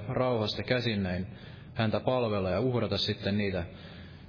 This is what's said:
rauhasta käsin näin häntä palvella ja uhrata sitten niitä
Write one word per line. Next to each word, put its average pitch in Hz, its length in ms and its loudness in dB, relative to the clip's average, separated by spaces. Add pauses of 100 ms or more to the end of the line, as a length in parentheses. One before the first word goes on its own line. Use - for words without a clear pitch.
rauhasta 123 540 2
käsin 113 400 2
näin 92 240 0 (480)
häntä 110 260 2
palvella 107 500 2
ja 90 100 2
uhrata 113 380 2
sitten 101 400 0
niitä 92 260 0 (640)